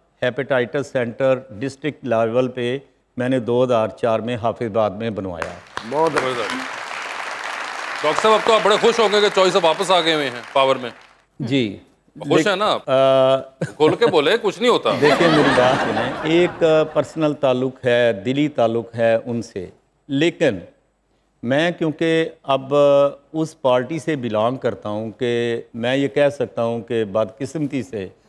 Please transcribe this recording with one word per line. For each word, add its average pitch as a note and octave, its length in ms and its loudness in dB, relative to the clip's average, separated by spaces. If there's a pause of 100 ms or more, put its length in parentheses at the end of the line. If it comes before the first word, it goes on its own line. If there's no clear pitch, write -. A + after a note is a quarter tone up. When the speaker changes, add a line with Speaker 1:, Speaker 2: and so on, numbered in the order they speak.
(240)
Speaker 1:
हेपेटाइटिस B2+ 720 -2
सेंटर B2+ 580 0
डिस्ट्रिक्ट C3 540 -8
लेवल A#2 420 0
पे A#2+ 340 -4 (380)
मैंने B2+ 200 0
दो A#2+ 240 0
हज़ार A2+ 260 2
चार A2 320 -2
में A#2+ 140 -6
हाफिजाबाद A2 560 -2
में G#2+ 240 -8
बनवाया। F2 400 -8 (300)
Speaker 2:
बहुत D3+ 260 0
Speaker 3:
जबरदस्त। B2+ 440 -4 (1500)
डॉक्टर D#3 180 0
साहब, A3 200 4
अब - 60 -2
तो A#3 60 6
आप G#3+ 80 4
बड़े G3 160 4
खुश A3+ 220 2
होंगे G#3 220 2
कि G#3 80 2
चौधरी F#3+ 220 4
साहब F#3 120 2
वापस E3 280 0
आ F3 100 4
गए D#3+ 120 0
हुए D3+ 120 -2
हैं A#2+ 180 -8 (120)
पावर C3+ 220 4
में। A#2+ 160 -10 (480)
Speaker 1:
जी। A#2 400 -2 (380)
Speaker 3:
खुश D3 180 0
Speaker 1:
देख-, D#3+ 100 2
Speaker 3:
हैं G3 80 2
ना G3+ 100 -2
आप? C3+ 240 -2
Speaker 1:
अ, C3+ 760 2 (120)
Speaker 3:
खोल D#3 180 4
के A#3+ 100 2
बोले, F3+ 320 2
कुछ G3+ 240 -4
नहीं A#3+ 100 4
होता। E3 200 2
Speaker 1:
देखिए, D3 360 4
मेरी D3 220 4
बात B2+ 300 4
सुने, B2 640 -2
एक F3 80 0 (440)
पर्सनल D3+ 380 -2
ताल्लुक B2+ 420 0 (100)
है, A#2+ 380 2
दिली C#3 260 0
ताल्लुक A#2 460 0
है A2+ 240 2
उनसे, A2 520 -8 (380)
लेकिन C#3+ 520 0 (840)
मैं D3+ 280 0
क्योंकि D#3+ 580 -2 (140)
अब C3+ 280 -2 (600)
उस D#3 200 -4
पार्टी B2+ 460 0
से D#3 160 -4
बिलोंग A#2 420 -2
करता A2 320 -6
हूँ G#2+ 220 -6
कि A#2+ 520 -2 (120)
मैं A#2+ 200 -2
ये C#3 120 0
कह C#3+ 220 2
सकता B2 320 -4
हूँ A#2 200 -2
कि A2+ 220 -2
बदकिस्मती B2+ 800 -4
से G2 280 -10 (180)